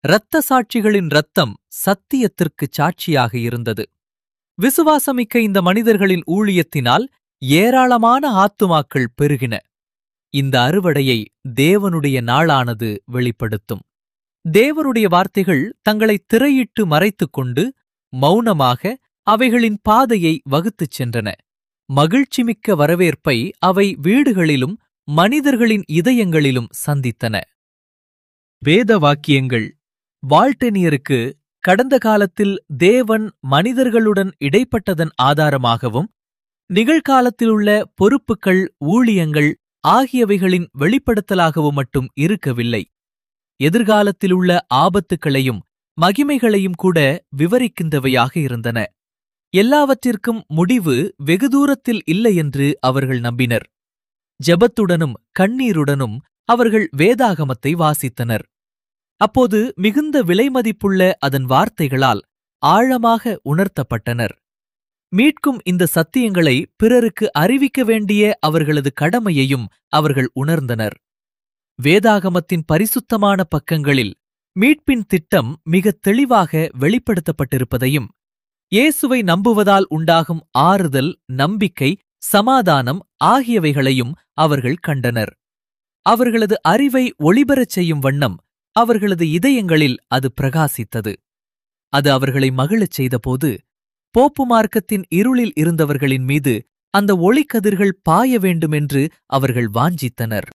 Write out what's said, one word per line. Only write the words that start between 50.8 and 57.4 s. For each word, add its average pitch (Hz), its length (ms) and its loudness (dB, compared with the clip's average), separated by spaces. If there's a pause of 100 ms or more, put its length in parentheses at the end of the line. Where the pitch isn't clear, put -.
வெகு 180 320 -2
தூரத்தில் 269 580 0
இல்லை 202 280 0
என்று 143 460 0
அவர்கள் 131 400 -2
நம்பினர். 120 460 -2 (800)
ஜெபத்துடனும் 175 640 2 (260)
கண்ணீருடனும் 160 760 -2 (280)
அவர்கள் 226 520 0
வேதாகமத்தை 160 800 0